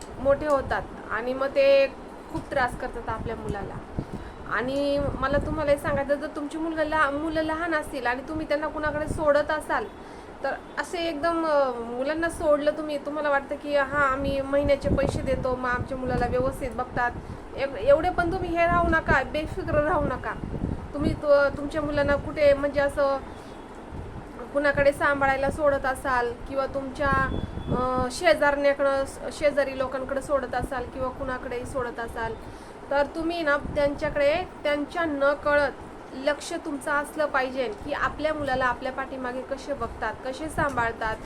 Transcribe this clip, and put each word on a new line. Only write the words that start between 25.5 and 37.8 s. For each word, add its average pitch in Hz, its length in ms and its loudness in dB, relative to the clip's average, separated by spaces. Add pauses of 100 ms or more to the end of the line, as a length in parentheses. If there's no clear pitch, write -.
सोडत 285 360 2
असाल 254 460 0 (160)
किंवा 269 180 -2
तुमच्या, 269 720 0 (380)
अ, 254 320 0
शेजारण्याकडं, 285 920 4 (280)
शेजारी 269 460 2
लोकांकडे 262 440 -2
सोडत 262 320 0
असाल 247 300 -4
किंवा 254 240 -4
कुणाकडेही 247 580 -6
सोडत 240 340 -4
असाल, 226 340 -6 (560)
तर 277 160 4
तुम्ही 330 360 -2
ना 294 140 4
त्यांच्याकडे 285 880 0 (180)
त्यांच्या 294 420 0
नकळत 294 680 2 (440)
लक्ष 285 380 -2
तुमचं 320 380 -6
असलं 294 360 0
पाहिजे 262 460 0 (120)